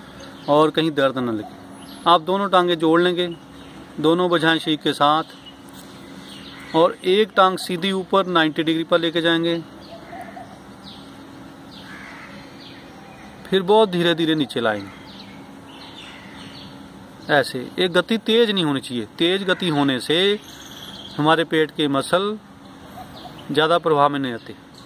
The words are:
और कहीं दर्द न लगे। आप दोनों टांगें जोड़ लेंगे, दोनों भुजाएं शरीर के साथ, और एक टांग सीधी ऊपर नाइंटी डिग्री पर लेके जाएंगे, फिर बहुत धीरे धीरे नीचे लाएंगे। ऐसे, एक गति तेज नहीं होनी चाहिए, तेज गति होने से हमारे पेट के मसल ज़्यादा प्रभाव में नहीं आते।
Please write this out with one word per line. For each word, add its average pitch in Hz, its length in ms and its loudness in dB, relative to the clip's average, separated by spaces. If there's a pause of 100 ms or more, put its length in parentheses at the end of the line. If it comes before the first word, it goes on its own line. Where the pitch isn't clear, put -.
(500)
और 151 220 6
कहीं 160 200 0
दर्द 135 260 2
न 127 120 -2
लगे। - 800 -6
आप 175 120 6
दोनों 190 280 -2
टांगें 175 300 4
जोड़ 160 220 4
लेंगे, 180 260 0 (720)
दोनों 170 300 4
भुजाएं 165 300 4
शरीर 156 180 -2
के 147 160 0
साथ, 151 300 4 (1500)
और 170 300 4
एक 196 300 4
टांग 185 220 6
सीधी 185 360 -2
ऊपर 190 340 2
नाइंटी 165 360 2
डिग्री 160 200 0
पर 170 160 2
लेके 165 220 0
जाएंगे, 170 360 2 (4000)
फिर 190 140 0
बहुत 214 260 4
धीरे 175 260 2
धीरे 160 200 0
नीचे 135 260 -2
लाएंगे। 104 300 -2 (2500)
ऐसे, 135 360 0 (100)
एक 180 140 2
गति 180 260 2
तेज 226 320 2
नहीं 190 140 0
होनी 143 160 0
चाहिए, 120 240 -6 (120)
तेज 185 260 0
गति 185 280 0
होने 139 300 2
से 196 380 0 (760)
हमारे 156 280 4
पेट 156 260 0
के 151 180 0
मसल 180 480 0 (1120)
ज़्यादा 156 260 4
प्रभाव 147 320 4
में 143 100 -2
नहीं 131 140 -4
आते। 110 220 -12 (300)